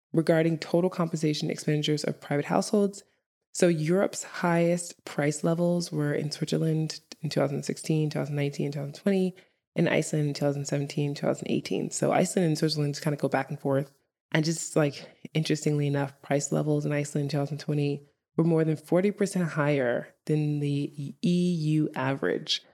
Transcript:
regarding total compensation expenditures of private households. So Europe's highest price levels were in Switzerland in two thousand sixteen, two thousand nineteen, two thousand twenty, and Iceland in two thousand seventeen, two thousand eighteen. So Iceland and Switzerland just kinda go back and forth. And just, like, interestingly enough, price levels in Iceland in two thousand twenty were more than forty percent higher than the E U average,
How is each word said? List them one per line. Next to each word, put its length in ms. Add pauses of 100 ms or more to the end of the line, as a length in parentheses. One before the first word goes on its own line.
(140)
regarding 440
total 320
compensation 600
expenditures 540
of 180
private 240
households. 580 (500)
So 140
Europe's 560
highest 800
price 380
levels 480
were 220
in 180
Switzerland 680 (200)
in 80
two 120
thousand 220
sixteen, 460
two 100
thousand 180
nineteen, 340
two 80
thousand 160
twenty, 400 (400)
and 140
Iceland 400
in 40
two 120
thousand 200
seventeen, 480
two 140
thousand 220
eighteen. 420
So 220
Iceland 340
and 100
Switzerland 360
just 100
kinda 140
go 100
back 220
and 100
forth. 320 (400)
And 120
just, 320
like, 320 (260)
interestingly 540
enough, 340
price 300
levels 340
in 60
Iceland 340
in 40
two 80
thousand 220
twenty 440 (320)
were 80
more 220
than 100
forty 360
percent 360
higher 640 (160)
than 340
the 600
E 320
U 420
average, 640 (120)